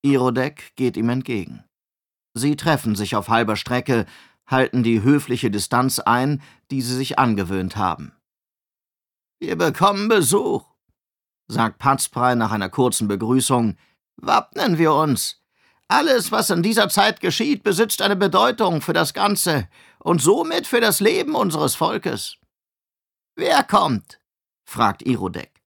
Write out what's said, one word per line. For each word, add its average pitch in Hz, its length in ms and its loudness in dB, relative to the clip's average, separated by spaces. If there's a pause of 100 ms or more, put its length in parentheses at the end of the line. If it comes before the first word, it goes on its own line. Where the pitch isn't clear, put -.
Irodek 131 680 0
geht 127 220 -2
ihm 113 120 0
entgegen. 117 540 -6 (720)
Sie 143 220 -2
treffen 139 400 0
sich 101 200 -4
auf 104 140 -2
halber 110 260 2
Strecke, 123 500 -2 (400)
halten 131 380 2
die 113 180 2
höfliche 127 480 0
Distanz 123 500 -2
ein, 135 420 0 (300)
die 135 100 -4
sie 123 140 -4
sich 131 240 -4
angewöhnt 95 580 -2
haben. 82 360 -4 (1300)
"Wir - 180 -6
bekommen 196 520 2
Besuch", 202 560 2 (840)
sagt 110 300 -2
Patzprey 127 580 0
nach 110 160 0
einer 101 180 -4
kurzen 120 380 0
Begrüßung. 117 680 0 (400)
"Wappnen - 600 0
wir 156 160 4
uns. 147 480 -2 (460)
Alles, 262 440 2
was 214 180 0
in 170 140 0
dieser 208 260 2
Zeit 208 320 2
geschieht, - 420 -2
besitzt 208 380 0
eine 202 160 0
Bedeutung 196 640 2
für 165 120 -4
das 165 200 0
Ganze 175 560 0 (300)
und 165 220 0
somit 320 460 0
für 240 140 0
das 214 180 0
Leben 233 360 0
unseres 156 400 0
Volkes." - 600 -4 (1000)
"Wer 320 280 0
kommt?", 156 560 0 (460)
fragt - 380 -2
Irodek. - 640 -4